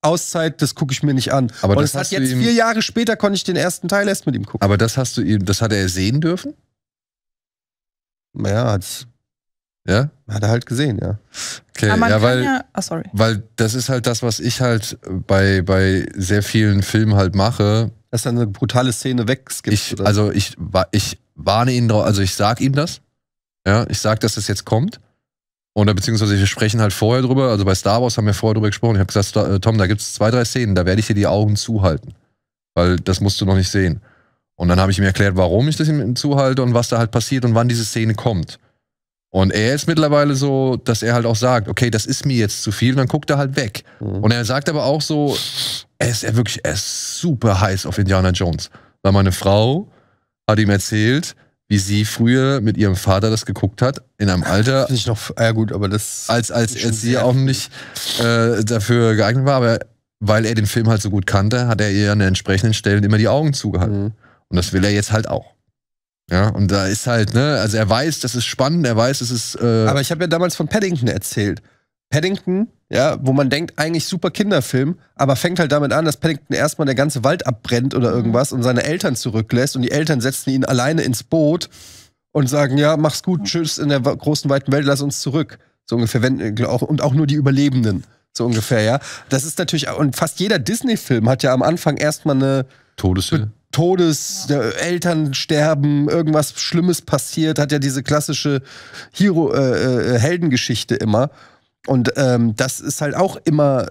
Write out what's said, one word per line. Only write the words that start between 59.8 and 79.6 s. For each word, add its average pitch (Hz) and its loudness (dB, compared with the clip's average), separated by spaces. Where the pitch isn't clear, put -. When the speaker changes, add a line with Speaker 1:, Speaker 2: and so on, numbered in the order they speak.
Speaker 2:
weil 107 2
er 113 -2
den 107 0
Film 113 0
halt 113 2
so 104 -4
gut 98 0
kannte, 110 2
hat 107 0
er 104 2
ihr 101 2
an 104 2
den 98 4
entsprechenden 98 0
Stellen 104 2
immer 104 4
die 110 4
Augen 143 2
zugehalten. 101 -2
Speaker 1:
Mhm. 107 -4
Speaker 2:
Und 90 0
das 87 -2
will 92 2
er 101 2
jetzt 101 0
halt 107 0
auch. - -8
Ja, 95 2
und 98 0
da 98 0
ist 104 -4
halt, 113 0
ne, 139 2
also 107 -2
er 107 0
weiß, 143 0
das - -6
ist 120 -2
spannend, 151 0
er 117 0
weiß, 123 2
es 120 -6
ist, 117 -6
äh 113 2
Speaker 1:
Aber 139 2
ich 135 -4
hab 165 -4
ja 180 -2
damals 165 0
von 156 -4
Paddington 175 0
erzählt. 98 -2
Paddington, 185 -2
ja, 143 0
wo 131 2
man 135 2
denkt, 147 -2
eigentlich 160 -2
super 180 -4
Kinderfilm, 165 0
aber 135 2
fängt 175 -2
halt 156 2
damit 147 2
an, 156 0
dass 147 -2
Paddington - -2
erstmal 151 0
der 131 0
ganze 135 -2
Wald 143 0
abbrennt 120 -2
oder 120 2
Speaker 3:
Mhm. - 0
Speaker 1:
irgendwas 117 0
und 127 -2
seine 120 2
Eltern 160 -2
zurücklässt 120 -2